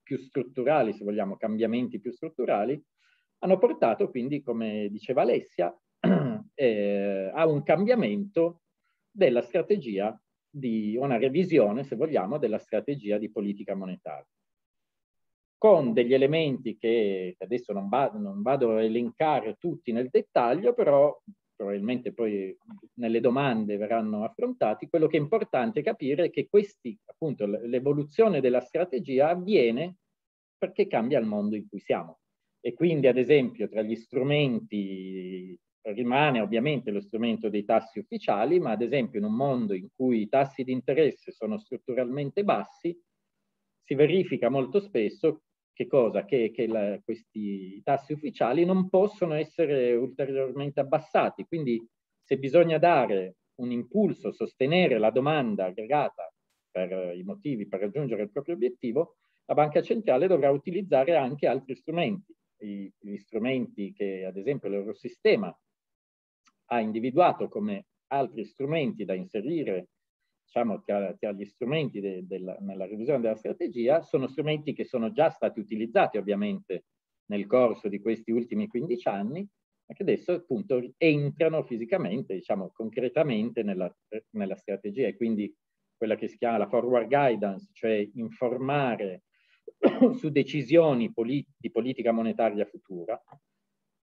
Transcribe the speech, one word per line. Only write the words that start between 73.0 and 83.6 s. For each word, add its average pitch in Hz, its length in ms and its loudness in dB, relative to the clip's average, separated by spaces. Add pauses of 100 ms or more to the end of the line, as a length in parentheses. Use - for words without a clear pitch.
della 110 160 0
strategia, 151 640 0
sono 147 260 -2
strumenti 151 460 -4
che 110 120 -8
sono 113 280 -4
già 147 160 4
stati 113 320 -4
utilizzati 113 560 0
ovviamente 98 680 -4 (420)
nel 101 200 -4
corso 113 420 2
di 101 120 -6
questi 110 300 -4
ultimi 113 360 -2
quindici 120 420 -4
anni, 110 380 -4 (400)
ma - 80 -18
che - 80 -8
adesso 160 300 0
appunto 127 500 -2 (140)
entrano 156 640 2
fisicamente, 117 720 -4
diciamo, 95 380 -6
concretamente 120 880 -2